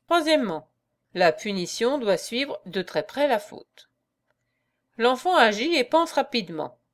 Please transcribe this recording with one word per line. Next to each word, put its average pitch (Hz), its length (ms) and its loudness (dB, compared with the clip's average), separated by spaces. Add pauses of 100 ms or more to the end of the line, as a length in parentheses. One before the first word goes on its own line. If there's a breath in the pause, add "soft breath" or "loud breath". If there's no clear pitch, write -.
Troisièmement, 302 600 0 (440)
la 180 180 4
punition 208 680 -2
doit 208 180 2
suivre 277 480 -6
de 190 160 -6
très 165 240 -4
près 285 220 -2
la 247 100 2
faute. - 540 -16 (1080)
L'enfant 254 380 2
agit 240 400 4
et 269 80 2
pense 320 300 0
rapidement. 165 640 -4 (140)